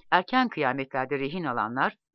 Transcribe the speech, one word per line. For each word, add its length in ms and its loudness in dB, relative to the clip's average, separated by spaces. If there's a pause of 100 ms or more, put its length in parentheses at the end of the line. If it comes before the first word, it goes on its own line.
(100)
erken 380 2
kıyametlerde 720 -2
rehin 260 -4
alanlar, 520 -2 (180)